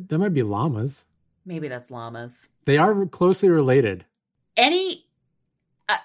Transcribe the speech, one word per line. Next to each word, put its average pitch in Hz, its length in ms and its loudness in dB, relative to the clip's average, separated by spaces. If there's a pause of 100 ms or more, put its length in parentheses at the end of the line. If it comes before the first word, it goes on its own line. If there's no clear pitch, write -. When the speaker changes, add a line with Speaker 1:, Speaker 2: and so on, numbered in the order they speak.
Speaker 1:
that 156 100 -2
might 190 160 0
be 135 80 0
llamas. 113 640 -4 (400)
Speaker 2:
Maybe 160 240 -10
that's 123 220 -14
llamas. 117 580 -14 (160)
Speaker 1:
They 139 140 2
are 196 280 2
closely 185 420 2
related. 131 560 2 (520)
Speaker 2:
Any, 349 500 0 (840)
uh, 208 160 0